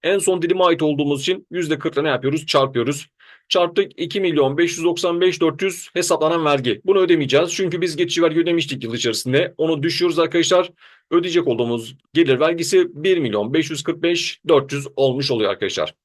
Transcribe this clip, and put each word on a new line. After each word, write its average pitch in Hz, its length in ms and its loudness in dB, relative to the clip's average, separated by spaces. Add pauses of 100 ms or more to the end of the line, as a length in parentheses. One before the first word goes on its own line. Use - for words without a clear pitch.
En 190 160 0
son 185 240 0
dilime 180 220 0
ait 170 180 4
olduğumuz 143 380 0
için 180 300 -4
yüzde 160 280 -4
kırkla 147 240 -2
ne 156 60 0
yapıyoruz? 139 380 -2
Çarpıyoruz. 135 600 0 (420)
Çarptık, 175 520 0
iki 170 200 -4
milyon 151 380 2
beş 170 120 2
yüz 165 140 -8
doksan 170 360 0
beş 180 200 2
dört 160 220 0
yüz 190 320 -6
hesaplanan 165 500 0
vergi. 131 400 0
Bunu 190 140 4
ödemeyeceğiz. 165 540 2
Çünkü 175 280 -2
biz 165 160 -4
geçici 170 260 0
vergi 160 180 2
ödemiştik 156 440 -2
yıl 113 100 -6
içerisinde. 135 600 -2
Onu 160 260 -2
düşüyoruz 165 360 0
arkadaşlar. 170 520 2 (400)
Ödeyecek 170 380 0
olduğumuz 117 460 -2 (200)
gelir 135 260 4
vergisi 165 540 2
bir 175 240 0
milyon 113 360 -2
beş 156 160 0
yüz 147 120 -6
kırk 170 200 -4
beş 170 460 -2
dört 139 240 4
yüz 143 140 -6 (100)
olmuş 135 340 0
oluyor 107 200 0
arkadaşlar. 92 440 -4 (100)